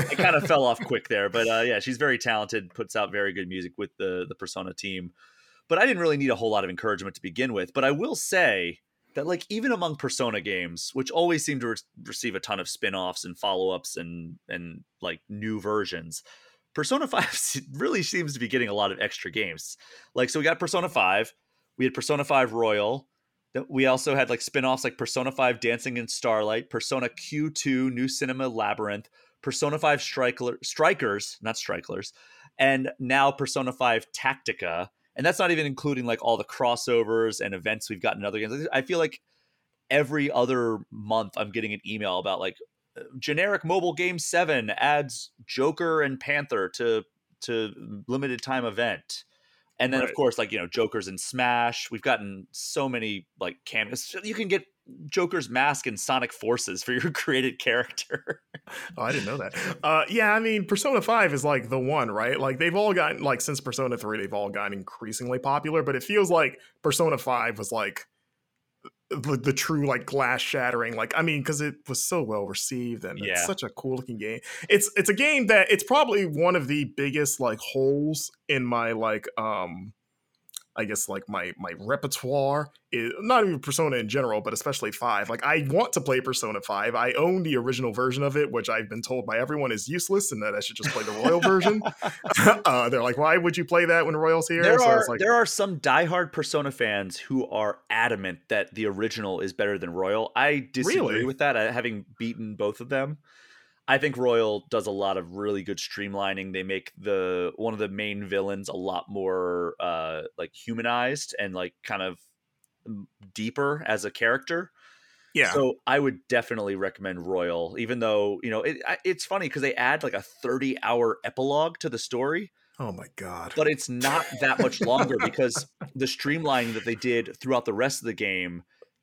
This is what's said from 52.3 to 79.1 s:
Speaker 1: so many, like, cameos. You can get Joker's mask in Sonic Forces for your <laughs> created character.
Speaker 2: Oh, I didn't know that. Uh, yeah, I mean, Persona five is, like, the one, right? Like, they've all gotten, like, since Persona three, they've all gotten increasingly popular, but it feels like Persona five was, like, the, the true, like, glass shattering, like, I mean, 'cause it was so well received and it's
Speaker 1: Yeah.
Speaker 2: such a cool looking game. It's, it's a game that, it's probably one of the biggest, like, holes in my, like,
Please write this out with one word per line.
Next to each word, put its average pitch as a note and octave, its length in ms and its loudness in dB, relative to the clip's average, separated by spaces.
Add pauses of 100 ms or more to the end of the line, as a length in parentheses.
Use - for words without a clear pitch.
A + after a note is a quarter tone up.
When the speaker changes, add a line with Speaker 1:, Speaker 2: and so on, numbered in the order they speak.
Speaker 1:
so - 360 -4
many, A2 400 -4 (120)
like, F2+ 260 -6
cameos. A2 580 -4
You G#3+ 120 -6
can G#3 120 -4
get F#3+ 180 0 (420)
Joker's F3 420 -2
mask C3+ 380 0
in G#2+ 100 -6
Sonic B2+ 340 -2
Forces G#2+ 520 -2
for - 100 -4
your B2 180 0
<laughs> - 0 -
created C3 480 0
character. - 840 -2 (520)
Speaker 2:
Oh, - 60 -6
I A2+ 100 0
didn't B2 140 -2
know A#2+ 120 -4
that. D3+ 440 -6
Uh, D#3 260 4
yeah, G#3+ 260 4
I A3 60 4
mean, A3 280 0
Persona A3 340 2
five G#3+ 320 4
is, C3+ 100 -2
like, C3 260 2
the C3 100 0
one, B2+ 320 0
right? A2+ 280 0
Like, C3+ 200 -2
they've E3+ 160 2
all G#3 180 4
gotten, D#3 300 0
like, C3+ 180 2
since C#3+ 180 -4
Persona B2 380 -2
three, G#2+ 220 -4
they've G2 140 -6
all G2+ 160 -2
gotten G2+ 280 -4
increasingly A2+ 640 -6
popular, D3 420 0
but C3+ 140 0
it B2+ 80 -2
feels G#3 260 2
like D#3+ 300 4 (240)
Persona D#3 340 2
five A#2 400 0
was, G#2 140 -6
like, A2+ 340 -4 (1040)
the, C#3+ 280 -2
the C3 160 2
true, C#3+ 320 0
like, C3 200 2
glass B2+ 360 2
shattering, A#2+ 540 0
like, A2 220 -2
I D#3+ 40 4
mean, D3+ 220 2
'cause D3 160 -2
it D3 160 -2 (120)
was B2+ 160 -2
so E3+ 200 0
well G#2+ 220 -2
received A#2+ 580 -6
and F2+ 200 -8
it's G2 40 -2
Speaker 1:
Yeah. F2 180 2
Speaker 2:
such F#2+ 160 -2
a A#2 80 -6
cool C3 280 -6
looking B2+ 200 -8
game. G#2+ 220 -6 (300)
It's, G3+ 260 6
it's G3+ 140 2
a G#3 40 4
game C4+ 340 2
that, G3+ 220 8
it's G3 140 4
probably A#3+ 420 4
one E3 300 4
of C#3+ 120 0
the D3 180 0
biggest, C#3+ 560 0
like, A2 180 0
holes C#3+ 720 0 (160)
in C3+ 180 2
my, A#2 280 0
like, A2 340 -2 (100)